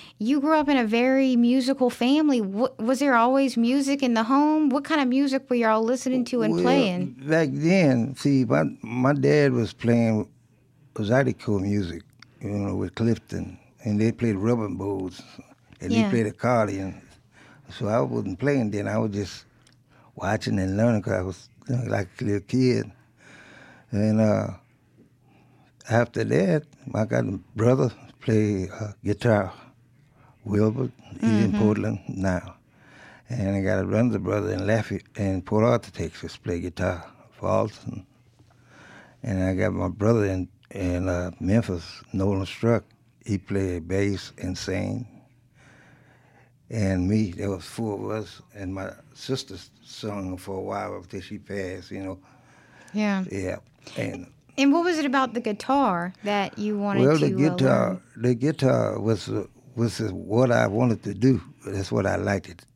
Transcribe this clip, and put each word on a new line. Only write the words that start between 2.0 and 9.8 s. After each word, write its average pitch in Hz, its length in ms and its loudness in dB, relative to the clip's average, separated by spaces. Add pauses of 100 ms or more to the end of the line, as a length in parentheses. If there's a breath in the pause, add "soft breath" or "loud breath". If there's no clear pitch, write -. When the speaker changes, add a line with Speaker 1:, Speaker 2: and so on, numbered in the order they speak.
Speaker 1:
Wa-, 202 300 -2 (100)
was 240 180 0
there 269 160 4
always 254 420 4
music 269 460 2
in 240 120 2
the 220 100 2
home? 294 460 4
What 277 120 0
kind 311 180 0
of 262 60 2
music 269 420 0
were 247 80 2
y'all 220 280 2
listening 254 420 0
to 240 160 0
and 214 120 2
Speaker 2:
Well, 170 100 2
Speaker 1:
playing? 180 560 2
Speaker 2:
back 156 320 2
then, 143 640 4
see, 139 280 2
my, 143 200 4 (180)
my 127 300 2
dad 143 400 4
was 117 200 0
playing 113 560 2 (680)